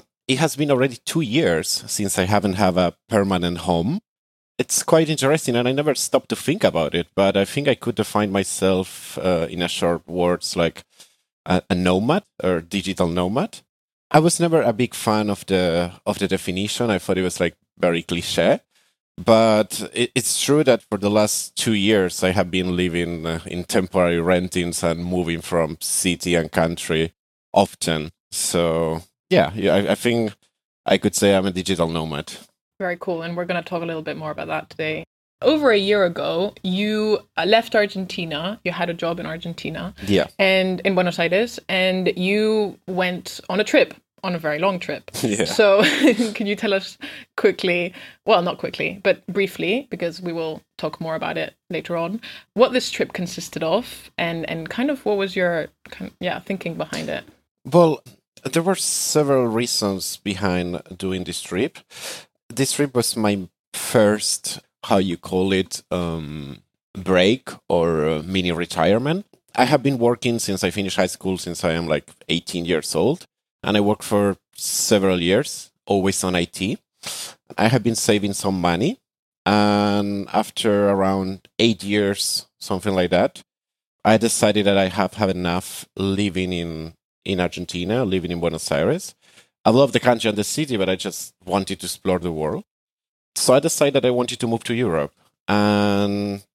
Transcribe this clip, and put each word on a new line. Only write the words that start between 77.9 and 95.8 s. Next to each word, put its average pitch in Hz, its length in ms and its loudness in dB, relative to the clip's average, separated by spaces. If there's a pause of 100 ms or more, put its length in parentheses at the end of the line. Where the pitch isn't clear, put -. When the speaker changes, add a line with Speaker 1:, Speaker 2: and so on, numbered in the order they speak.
Speaker 1:
saving 104 380 0
some 98 260 -2
money. 87 380 0 (480)
And 101 880 2
after 101 560 2
around 95 580 0 (120)
eight 110 260 2
years, 101 600 0 (120)
something 98 360 -4
like 90 160 2
that, 92 320 0 (600)
I 110 140 6
decided 107 480 2
that 98 140 4
I 95 100 4
have 92 240 0
had 107 160 0
enough 90 680 -4
living 95 600 -2
in, 82 400 -6 (320)
in 95 120 -2
Argentina, 90 680 -2
living 90 240 -2
in 87 100 -4
Buenos 80 320 -2
Aires. 95 420 -2 (480)
I - 60 2
love 127 240 6
the 120 80 2
country 117 300 2
and 101 80 -2
the 104 60 0
city, 135 340 -4
but 95 100 2
I 92 80 2
just - 380 -8 (100)
wanted 95 360 -2
to 90 60 -10
explore 90 320 -2
the 85 140 -4
world. 78 320 -4 (720)
So - 160 4
I 135 80 8
decided 139 460 2
I 127 40 4
wanted 123 300 -2
to 123 60 -2
move 113 180 -2
to 120 100 -2
Europe. 85 380 -2 (340)
And 101 960 0 (120)